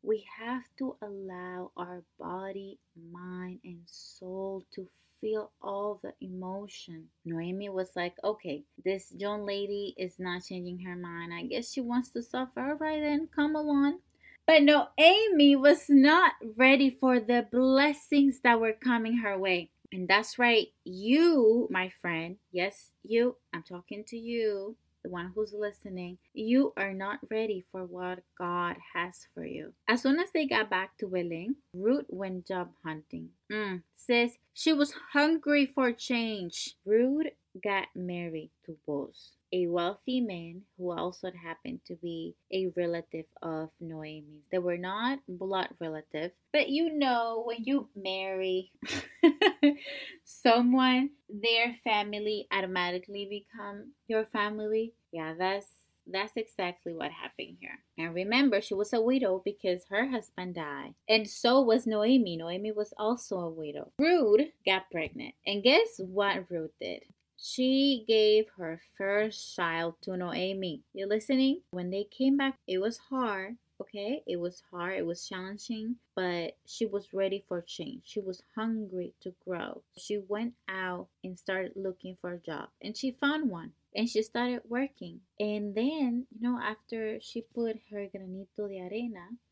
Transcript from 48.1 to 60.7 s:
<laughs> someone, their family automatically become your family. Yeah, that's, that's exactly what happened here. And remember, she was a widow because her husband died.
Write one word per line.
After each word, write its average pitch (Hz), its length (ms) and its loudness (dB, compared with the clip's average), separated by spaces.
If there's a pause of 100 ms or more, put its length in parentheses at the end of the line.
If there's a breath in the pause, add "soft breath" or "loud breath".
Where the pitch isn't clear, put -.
<laughs> - 600 0
someone, 254 840 4 (180)
their 233 540 0
family 208 720 -2
automatically 185 760 -2
become 202 640 -12 (140)
your 220 180 0
family. 214 680 -2 (180)
Yeah, 160 260 -6
that's, 190 300 -2 (400)
that's 190 300 -6
exactly 180 580 -6
what 151 160 -6
happened - 500 -12
here. - 200 -16 (180)
And 165 160 -6
remember, 208 460 2
she - 140 -6
was 202 180 -2
a 233 80 2
widow 220 440 2
because 185 460 -2
her 220 180 0
husband 185 460 -6
died. 147 400 -8 (140)